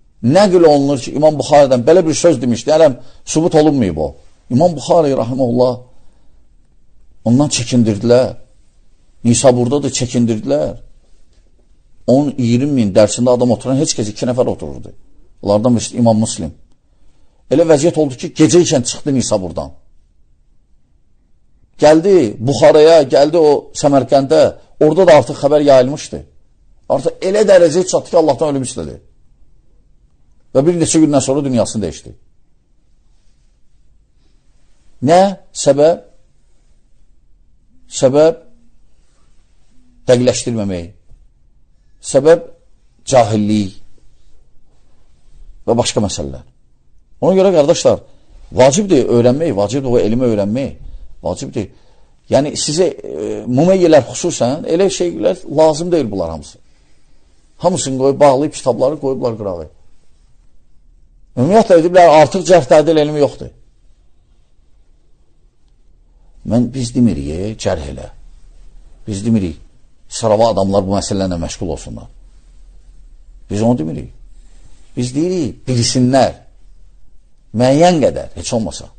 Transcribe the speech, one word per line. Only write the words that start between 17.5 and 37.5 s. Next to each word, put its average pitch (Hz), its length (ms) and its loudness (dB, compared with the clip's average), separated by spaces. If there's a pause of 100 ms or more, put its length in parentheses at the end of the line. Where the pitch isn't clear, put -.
Elə 160 160 2
vəziyyət 160 320 2
oldu 139 160 -2
ki, - 200 -12
gecə 156 280 4
ikən 127 240 -2
çıxdı - 260 -6
Nisaburdan. 92 600 -4 (2000)
Gəldi 160 640 4
Buxaraya, 151 640 4
gəldi 147 340 0
o 151 140 4 (260)
Səmərqəndə, 139 640 0 (420)
orada 156 260 2
da 156 120 8
artıq 131 240 -2
xəbər 147 240 2
yayılmışdı. 131 560 2 (680)
Artıq 143 380 -4
elə 208 180 0
dərəcəyə 180 460 4
çatdı 151 180 -4
ki, - 80 0
Allahdan 147 380 0
ölüm 135 100 -4
istədi. 76 300 -12 (1600)
Və 135 100 2
bir 175 140 0
neçə - 240 -2
gündən 143 180 2
sonra 139 240 -2
dünyasını 113 400 -2
dəyişdi. - 260 -12 (3000)
Nə? 175 160 4 (320)
Səbəb? 147 520 0 (1900)